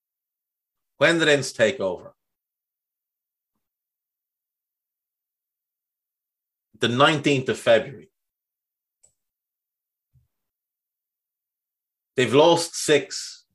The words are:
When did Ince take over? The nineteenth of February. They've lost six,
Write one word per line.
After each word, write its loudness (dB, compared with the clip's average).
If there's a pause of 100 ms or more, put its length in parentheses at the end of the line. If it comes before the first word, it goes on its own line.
(960)
When 2
did 0
Ince 0
take 0
over? -8 (4000)
The -2
nineteenth 0
of -6
February. -2 (4000)
They've -2
lost 4
six, -4 (120)